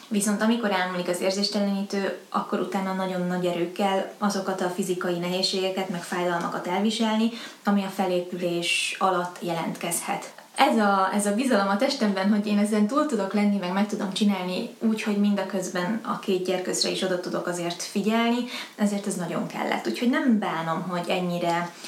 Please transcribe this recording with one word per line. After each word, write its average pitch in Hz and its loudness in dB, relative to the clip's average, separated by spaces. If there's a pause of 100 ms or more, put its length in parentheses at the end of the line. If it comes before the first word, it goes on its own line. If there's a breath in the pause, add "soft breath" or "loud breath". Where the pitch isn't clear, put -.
viszont 208 2
amikor 226 2
elmúlik 180 0
az 180 0
érzéstelenítő, 196 0 (100)
akkor - -2
utána 190 -2
nagyon 185 -2
nagy 180 0
erőkkel 175 0
azokat 202 0
a 180 0
fizikai 180 -2
nehézségeket, 185 0
meg 175 -4
fájdalmakat 175 -2
elviselni, 220 2 (340 loud breath)
ami 202 4
a 196 -4
felépülés 175 0
alatt 180 0
jelentkezhet. 170 -4 (220)
Ez 262 4
a, 202 4
ez 208 2
a 202 2
bizalom 214 2
a 196 2
testemben, 202 2
hogy 208 4
én 208 2
ezen 208 4
túl 294 2
tudok 202 -2
lenni, 202 4
meg 180 -2
meg 202 2
tudom 208 -4
csinálni 190 0
úgy, 220 0
hogy 208 0
mindaközben 196 0
a - -4
két 180 0
gyerkőcre 185 0
is 175 -2
oda 185 0
tudok 175 -4
azért 170 -4
figyelni, 233 0 (320 loud breath)
ezért 202 0
ez 185 -2
nagyon 170 -4
kellett. - -2
Úgyhogy 240 0
nem 277 4
bánom, 165 -2
hogy 175 -4
ennyire, 175 0 (180 loud breath)